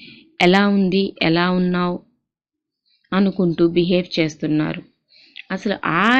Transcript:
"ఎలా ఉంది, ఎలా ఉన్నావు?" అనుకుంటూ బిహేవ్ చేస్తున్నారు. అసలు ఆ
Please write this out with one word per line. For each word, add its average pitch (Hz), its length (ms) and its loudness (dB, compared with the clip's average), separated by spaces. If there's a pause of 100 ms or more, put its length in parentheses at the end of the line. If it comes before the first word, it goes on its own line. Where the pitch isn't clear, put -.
(400)
"ఎలా 185 300 4
ఉంది, 196 340 2 (180)
ఎలా 170 300 0
ఉన్నావు?" 180 460 -2 (1120)
అనుకుంటూ 185 580 0
బిహేవ్ 180 440 0
చేస్తున్నారు. 156 680 -4 (720)
అసలు - 240 -4 (180)
ఆ 185 140 2 (120)